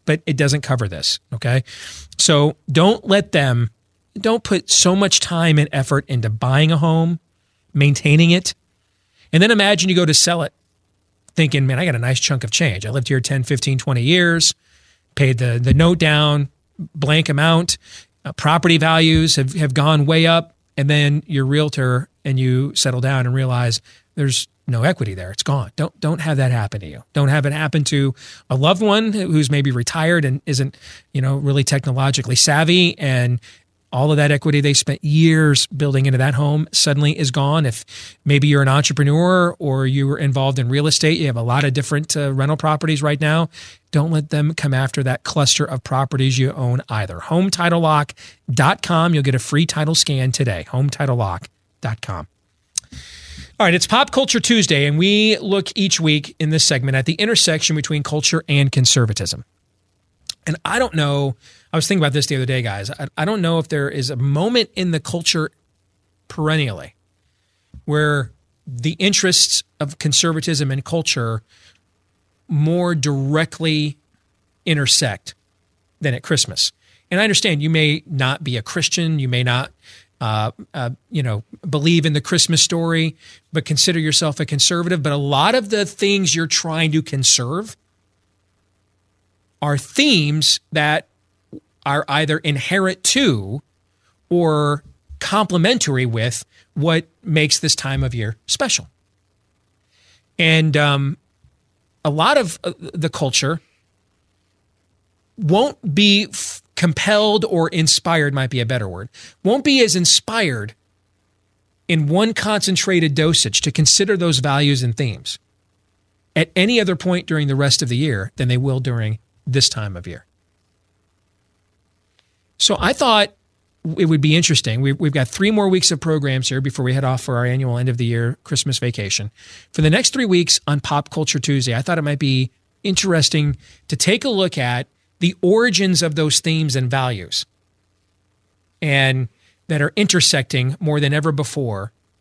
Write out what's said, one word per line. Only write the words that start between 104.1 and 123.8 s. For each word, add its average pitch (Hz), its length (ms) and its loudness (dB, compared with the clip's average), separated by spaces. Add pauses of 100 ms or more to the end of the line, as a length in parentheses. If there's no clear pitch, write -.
won't 202 560 0
be 202 380 4
f-, - 320 -12 (140)
compelled 208 680 0
or 165 260 0
inspired, 160 640 0
might 131 180 -2
be 127 100 -2
a 120 60 -2
better 117 220 -4
word, 92 200 -12 (340)
won't 254 220 0
be 269 180 4
as 202 140 2
inspired 165 800 -2 (1120)
in 160 180 0
one 202 260 0
concentrated 180 840 0
dosage 160 460 2
to 147 100 -2
consider 196 440 2
those 165 220 0
values 139 460 0
and 117 120 -2
themes - 440 -6 (960)
at 160 180 -2
any 220 260 2
other 190 140 0
point 180 320 -2
during 151 220 -2
the 135 80 0
rest 139 260 0
of 131 60 -4
the 120 80 -2
year 120 400 -2
than 135 100 -2
they 123 100 0
will 131 220 -2
during 117 400 -4 (280)
this 131 240 0
time 104 260 -8
of 87 100 -14
year. 85 200 -16 (2250)
So - 200 2
I 196 140 0
thought 220 400 2 (640)